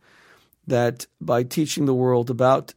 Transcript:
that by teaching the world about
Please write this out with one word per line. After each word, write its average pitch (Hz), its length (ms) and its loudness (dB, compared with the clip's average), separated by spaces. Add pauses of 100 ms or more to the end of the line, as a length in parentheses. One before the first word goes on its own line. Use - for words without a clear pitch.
(680)
that 123 400 0 (140)
by 123 220 0
teaching 147 440 -4
the 131 80 2
world 127 360 2
about 127 460 2